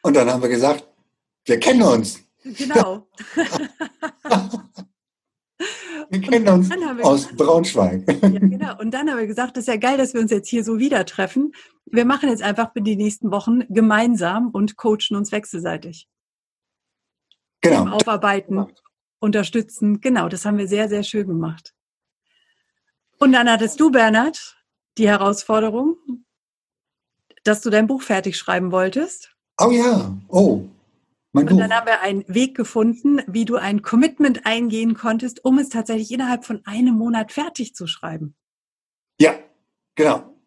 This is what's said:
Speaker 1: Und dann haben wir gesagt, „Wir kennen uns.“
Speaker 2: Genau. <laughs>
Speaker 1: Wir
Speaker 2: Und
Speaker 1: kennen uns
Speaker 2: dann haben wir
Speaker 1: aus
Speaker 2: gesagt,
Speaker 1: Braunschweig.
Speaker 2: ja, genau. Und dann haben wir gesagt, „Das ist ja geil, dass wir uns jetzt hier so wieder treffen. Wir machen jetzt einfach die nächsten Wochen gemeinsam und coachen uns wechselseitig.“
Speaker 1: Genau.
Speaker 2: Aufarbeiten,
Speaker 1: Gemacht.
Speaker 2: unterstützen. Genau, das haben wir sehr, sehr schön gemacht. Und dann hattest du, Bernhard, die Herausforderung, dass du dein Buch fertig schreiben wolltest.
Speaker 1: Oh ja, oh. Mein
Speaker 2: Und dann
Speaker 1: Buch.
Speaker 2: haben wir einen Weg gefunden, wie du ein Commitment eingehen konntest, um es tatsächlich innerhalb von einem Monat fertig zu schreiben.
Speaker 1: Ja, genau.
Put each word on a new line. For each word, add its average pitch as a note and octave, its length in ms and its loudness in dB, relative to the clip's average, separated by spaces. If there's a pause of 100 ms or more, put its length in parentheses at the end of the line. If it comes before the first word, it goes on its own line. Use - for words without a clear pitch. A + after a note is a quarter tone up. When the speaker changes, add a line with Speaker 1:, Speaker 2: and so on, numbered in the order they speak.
Speaker 1:
Und C#3+ 120 2
dann B2 160 4
haben B2+ 120 -2
wir B2 60 -2
gesagt, B2+ 380 0 (580)
„Wir A#3 140 2
kennen B3 240 4
uns.“ A#2+ 400 2 (220)
Speaker 2:
Genau. G#3+ 640 -2 (260)
<laughs> - 1400 -6 (1400)
Speaker 1:
Wir F#3+ 100 -4
Speaker 2:
Und F#3+ 100 -2
Speaker 1:
kennen A3+ 200 4
uns F#3 220 6
Speaker 2:
dann F4+ 140 -4
haben C4+ 140 -6
wir A#3 60 -4
Speaker 1:
aus C#3 240 4
Speaker 2:
gesagt, A#2+ 80 -16
Speaker 1:
Braunschweig. C3+ 720 2 (140)
Speaker 2:
ja, G3+ 60 6 (100)
genau. G3 420 0
Und A3 120 -6
dann C#4+ 180 -4
haben B3+ 80 -4
wir A3 80 -4
gesagt, A#3+ 300 -6
„Das A#3+ 80 -6
ist - 40 -4
ja A#3 80 -2
geil, B3 220 0
dass C4 160 -2
wir A#3 80 0
uns A3 80 0
jetzt G3+ 180 -2
hier A#3 160 -2
so A3+ 140 -4
wieder B3+ 260 0
treffen. B3+ 480 -4 (320)
Wir A#3 220 0
machen C4+ 240 0
jetzt A3+ 120 -4
einfach G3+ 320 -2
die G#3+ 220 -2
nächsten G#3 340 -4
Wochen A3+ 300 0 (120)
gemeinsam G#3+ 760 2
und G#3 260 -2
coachen G#3+ 400 -2
uns G3+ 140 -6
wechselseitig.“ E3+ 760 -8 (1500)
Speaker 1:
Genau. F#3+ 340 4
Speaker 2:
Aufarbeiten, G3+ 600 0
Speaker 1:
Gemacht. - 260 -8 (360)
Speaker 2:
unterstützen. G#3+ 840 -2
Genau, A3+ 300 0
das F#3 160 -8
haben G#3 100 0
wir G3+ 100 -2
sehr, G#3 220 -2
sehr G#3 140 -4
schön G3+ 240 -4
gemacht. D#3+ 480 -8 (1400)
Und C#4 140 6
dann A#3+ 180 4
hattest A3+ 280 0
du, D#4 120 4
Bernhard, A#3+ 680 2 (400)
die A3 120 2
Herausforderung, G#3+ 880 0 (1500)
dass G#3+ 160 2
du - 80 -6
dein G#3+ 180 4
Buch C4+ 160 -2
fertig F#3+ 360 -4
schreiben F3+ 340 -2
wolltest. F#3 640 -4 (260)
Speaker 1:
Oh A#3 100 6
ja, A#3 460 2 (120)
oh. F#3+ 360 4 (680)
Mein C#3+ 160 2
Speaker 2:
Und F#3 100 6
dann - 120 2
Speaker 1:
Buch. A3+ 60 2
Speaker 2:
haben A#3 100 -2
wir A3+ 140 0
einen G3 260 -4
Weg B3+ 300 -2
gefunden, A#3 720 0
wie A3 160 -2
du A#3 120 -2
ein G3+ 260 -2
Commitment C4+ 640 2
eingehen A3+ 480 -2
konntest, A3+ 500 -6
um C4 140 4
es C4+ 100 -2
tatsächlich A3 420 -6
innerhalb B3 340 -4
von A3+ 220 -10
einem A#3+ 300 0
Monat A3 360 -2
fertig - 420 -8
zu F3+ 120 -12
schreiben. D#3+ 480 -10 (840)
Speaker 1:
Ja, D3+ 180 6 (560)
genau. C#3+ 400 0 (120)